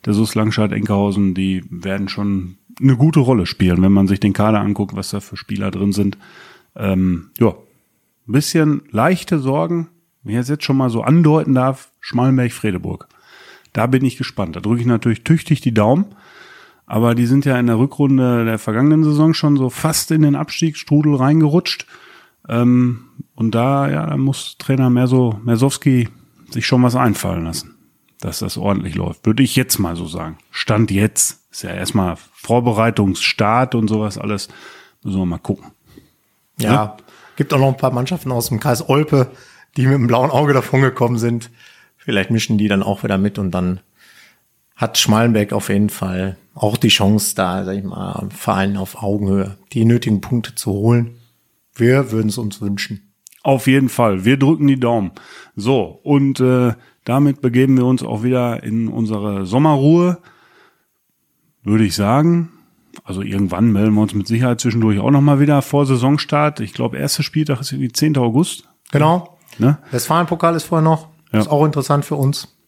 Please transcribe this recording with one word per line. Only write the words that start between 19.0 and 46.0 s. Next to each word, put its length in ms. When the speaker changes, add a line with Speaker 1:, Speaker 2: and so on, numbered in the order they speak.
Speaker 1:
Saison 300
schon 240
so 120
fast 420
in 120
den 120
Abstiegsstrudel 800
reingerutscht. 680
Ähm, 560
und 200
da, 340
ja, 180
da 100
muss 400
Trainer 320
Merso-, 540
Mersowski 680
sich 160
schon 180
was 120
einfallen 500
lassen, 300
dass 200
das 180
ordentlich 380
läuft. 300
Würde 180
ich 120
jetzt 240
mal 160
so 120
sagen. 300
Stand 400
jetzt. 600
Ist 120
ja 80
erstmal 440
Vorbereitungsstart 1400
und 120
sowas 300
alles. 320
Müssen 160
wir 60
mal 120
gucken. 340
Speaker 2:
Ja, 140
Speaker 1:
Ja? 240
Speaker 2:
gibt 180
auch 60
noch 100
ein 80
paar 160
Mannschaften 380
aus 180
dem 100
Kreis 300
Olpe, 420
die 80
mit 100
dem 120
blauen 240
Auge 220
davon 280
gekommen 360
sind. 320
Vielleicht 340
mischen 260
die 100
dann 160
auch 200
wieder 140
mit 220
und 120
dann 280
hat 220
Schmalenberg 560
auf 160
jeden 200
Fall 480